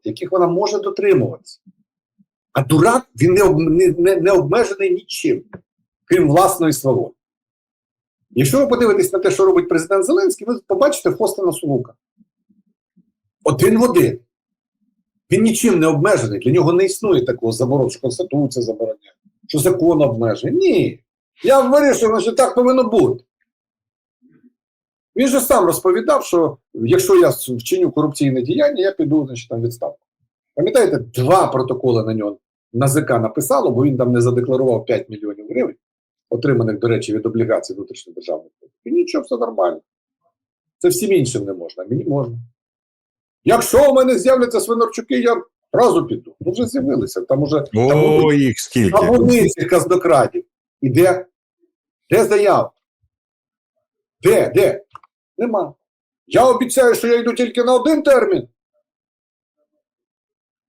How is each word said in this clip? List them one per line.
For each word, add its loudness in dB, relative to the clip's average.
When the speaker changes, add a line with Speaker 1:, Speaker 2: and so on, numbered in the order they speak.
Speaker 1:
яких -10
вона 2
може -2
дотримуватися. -2
А -2
дурак, 2
він 4
не 4
об-, 4
не, 2
не, 2
не 0
обмежений 0
нічим, -4
крім 2
власної 2
свободи». -2
Якщо 0
ви 4
подивитесь 2
на 0
те, 0
що 0
робить 2
президент 0
Зеленський, 0
ви -4
побачите 0
Фостена -2
Сулука. -6
Один 2
в 2
один. 2
Він 2
нічим 2
не 2
обмежений, 0
для 0
нього 2
не 2
існує 0
такого -4
заборону, -2
що -16
Конституція -4
забороняє, -8
що -4
закон 0
обмежує. -2
Ні. 0
Я 4
вирішив, 2
значить, -2
так 2
повинно 2
бути. 0
Він 0
же 0
сам 2
розповідав, 0
що -2
якщо 2
я 4
вчиню -4
корупційне -2
діяння, -2
я 0
піду, -2
значить, -14
там, -8
в -6
відставку. -8
Пам'ятаєте, 0
два 0
протоколи -2
на -4
нього -6
Н 0
З 0
К 0
написало, -2
бо 0
він 0
там 0
не 2
задекларував 0
п'ять -4
мільйонів -12
гривень, -4
отриманих, -2
до -2
речі, -2
від -4
облігацій -4
внутрішньодержавних. -14
І -10
нічого, -2
все -6
нормально. -4
Це 2
всім -2
іншим -2
не -8
можна, -14
а -20
мені -6
можна. -4
Якщо 4
у 4
мене 4
з'являться 2
Свинарчуки, -2
я 0
одразу 2
піду. -10
Ну, -6
вже -4
з'явилися. -4
Там -2
уже -2
Speaker 2:
О, -2
Speaker 1:
табуни-, 4
Speaker 2:
їх 0
скільки. 0
Speaker 1:
табуни 4
цих -6
казнокрадів. 0
І -2
де? 2
Де 4
заява? 2
Де? 2
Де? 0
Нема. -4
«Я 2
обіцяю, 2
що -4
я 2
йду -2
тільки -2
на 2
один 2
термін». 2